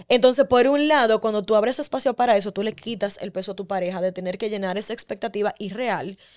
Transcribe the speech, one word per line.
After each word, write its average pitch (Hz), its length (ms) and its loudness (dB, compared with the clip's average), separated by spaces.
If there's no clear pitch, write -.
Entonces, 254 380 4
por 247 220 4
un 285 200 2
lado, 233 320 4
cuando 214 220 -2
tú 214 140 2
abres 220 240 2
espacio 269 340 -2
para 240 220 4
eso, 196 160 -2
tú 196 100 -4
le 214 120 -4
quitas 208 460 -6
el 196 120 -10
peso 190 200 -6
a 185 40 -14
tu 196 100 -10
pareja 185 340 -4
de 185 120 0
tener 185 260 -8
que 220 100 -4
llenar 196 300 -4
esa 214 140 -6
expectativa 208 640 -4
irreal 196 580 -4